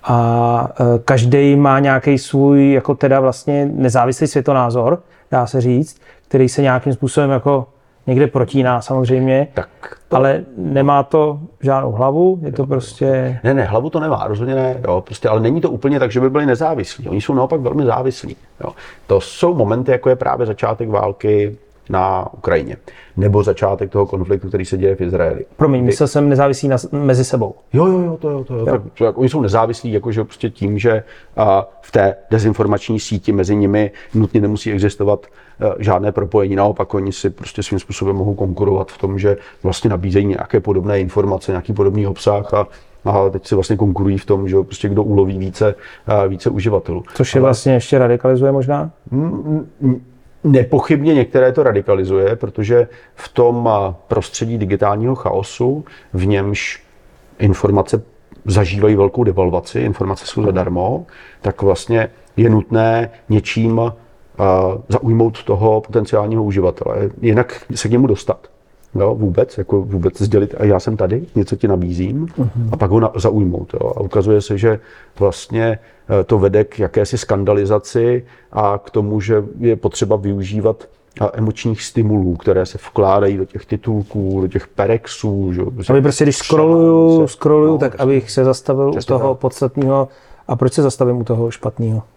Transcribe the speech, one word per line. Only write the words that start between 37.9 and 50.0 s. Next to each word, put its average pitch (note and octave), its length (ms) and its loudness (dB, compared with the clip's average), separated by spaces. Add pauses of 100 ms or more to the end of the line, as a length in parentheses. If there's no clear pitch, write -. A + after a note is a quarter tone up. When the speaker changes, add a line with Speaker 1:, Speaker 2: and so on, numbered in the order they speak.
Speaker 2:
mohou G2 180 -2
konkurovat F#2+ 580 -2
v - 60 -20
tom, G2 200 -4
že G2+ 180 2 (260)
vlastně - 280 -2
nabízejí G2 360 0
nějaké G2+ 340 -2
podobné G2 400 0
informace, F#2+ 520 -2
nějaký F2+ 200 -6
podobný G2+ 340 0
obsah G#2 480 -2
a, G#2 120 0 (380)
a G2 260 2
teď F#2 160 -8
si - 80 -2
vlastně G2+ 220 0
konkurují G2 420 0
v - 80 -8
tom, G2 220 0
že F#2 80 -2
jo, F#2 80 2
prostě - 240 -8
kdo G2+ 140 0
uloví G2 360 0
více, F#2+ 360 -2 (320)
a, G#2 200 2
více F#2+ 240 -2
uživatelů. F#2+ 520 -2 (120)
Speaker 1:
Což - 200 -2
je C3+ 60 4
Speaker 2:
Ale C3 60 4
Speaker 1:
vlastně C3 260 2
ještě B2+ 260 2
radikalizuje B2+ 540 2
možná? C#3+ 380 -2 (200)
Speaker 2:
Mm, D3+ 560 -4 (140)
mm, B2+ 240 0 (400)